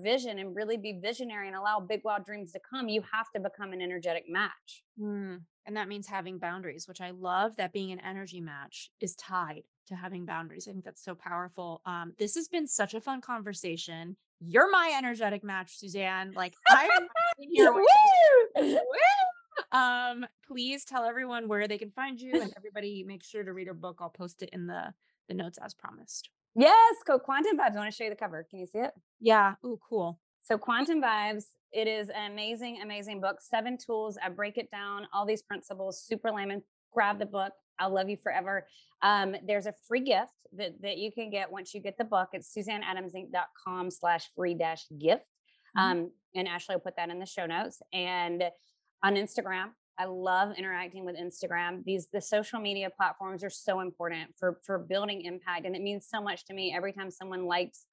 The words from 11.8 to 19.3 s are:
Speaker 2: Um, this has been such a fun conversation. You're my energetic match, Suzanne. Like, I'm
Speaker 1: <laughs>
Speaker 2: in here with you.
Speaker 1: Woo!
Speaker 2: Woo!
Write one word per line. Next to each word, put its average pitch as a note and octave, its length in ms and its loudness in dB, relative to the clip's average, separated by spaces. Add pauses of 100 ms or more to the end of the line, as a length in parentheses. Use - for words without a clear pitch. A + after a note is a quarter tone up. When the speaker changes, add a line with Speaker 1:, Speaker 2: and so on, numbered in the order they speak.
Speaker 2:
Um, E3+ 320 -8
this G#3 160 -2
has E4 140 -6
been E4 180 -4
such G#3+ 280 -2
a A3 60 -6
fun C4 200 -6
conversation. F3+ 960 -8 (240)
You're A3+ 320 8
my E4+ 260 4
energetic A3 460 -2
match, F#3+ 340 -6
Suzanne. F#3+ 560 -4
Like, F#3 200 -4 (140)
I'm D#4+ 220 10
Speaker 1:
<laughs> D#5+ 480 2
Speaker 2:
in C#5 140 -16
here G#4 200 10
with G4 140 6
you. F5 720 12
Speaker 1:
Woo! D4 180 4
Speaker 2:
Woo! - 40 6 (920)